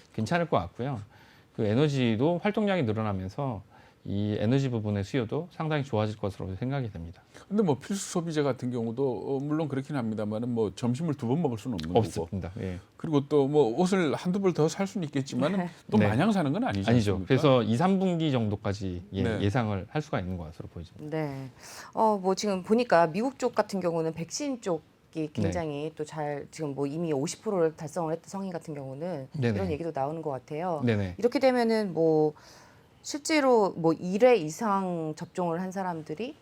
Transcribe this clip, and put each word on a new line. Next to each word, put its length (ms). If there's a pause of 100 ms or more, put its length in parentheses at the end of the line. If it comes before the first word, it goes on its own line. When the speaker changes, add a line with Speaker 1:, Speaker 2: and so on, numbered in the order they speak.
(140)
Speaker 1:
괜찮을 340
것 100
같고요. 440 (540)
그 100
에너지도 760
활동량이 420
늘어나면서 800 (440)
이 320
에너지 320
부분의 360
수요도 460
상당히 320
좋아질 340
것으로 380
생각이 360
됩니다. 300 (260)
Speaker 2:
근데 160
뭐 160
필수 320
소비재 300
같은 280
경우도, 680
어, 20
물론 300
그렇긴 260
합니다만은 540
뭐 260
점심을 380
두 140
번 140
먹을 160
수는 180
없는 180
거고. 60
Speaker 1:
없습니다. 600
예. 200 (180)
Speaker 2:
그리고 320
또 180
뭐 320
옷을 360
한두 260
벌 120
더 140
살 200
수는 200
있겠지만은 520
Speaker 3:
네. 100 (200)
Speaker 2:
또 80
Speaker 1:
네. 100
Speaker 2:
마냥 260
사는 180
건 140
아니지 240
Speaker 1:
아니죠. 240
Speaker 2:
않습니까? 140
Speaker 1:
그래서 360
이, 140
삼 200
분기 340
정도까지 720 (100)
예, 100
Speaker 2:
네. 180
Speaker 1:
예상을 480
할 120
수가 180
있는 180
것으로 300
보여집니다. 480
Speaker 3:
네. 340 (440)
어, 240
뭐 180
지금 260
보니까 460
미국 320
쪽 160
같은 240
경우는 340
백신 460
쪽이 240 (300)
Speaker 1:
네. 180
Speaker 3:
굉장히 640
또 80
잘 480
지금 240
뭐 120
이미 260
오십 280
프로를 360
달성을 340
했던 160
성인 240
같은 220
경우는 580
Speaker 1:
네네. 240
Speaker 3:
이런 160
얘기도 240
나오는 260
것 100
같아요. 520
Speaker 1:
네네. 360
Speaker 3:
이렇게 200
되면은 540
뭐 400 (720)
실제로 720
뭐 160
일 300
회 120
이상 800
접종을 460
한 100
사람들이 720